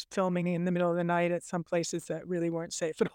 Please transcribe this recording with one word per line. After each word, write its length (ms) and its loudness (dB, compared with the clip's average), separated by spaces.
filming 360 2
in 180 0
the 60 2
middle 200 2
of 60 0
the 80 2
night 260 2
at 120 -2
some 200 -4
places 440 -2
that 200 -6
really 240 0
weren't 220 -4
safe 280 -2
<laughs> 20 4
at 120 0